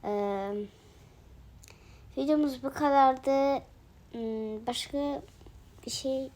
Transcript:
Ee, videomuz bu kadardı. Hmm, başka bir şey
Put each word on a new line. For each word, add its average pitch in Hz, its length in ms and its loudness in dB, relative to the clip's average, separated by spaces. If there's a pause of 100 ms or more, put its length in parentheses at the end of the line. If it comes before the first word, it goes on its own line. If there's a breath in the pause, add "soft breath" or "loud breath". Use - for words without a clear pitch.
Ee, 202 500 -2 (1600 soft breath)
videomuz 277 460 2
bu 269 100 -6
kadardı. 269 920 4 (480)
Hmm, 220 540 -6
başka 285 560 -4 (640)
bir 233 40 -10
şey 262 460 -4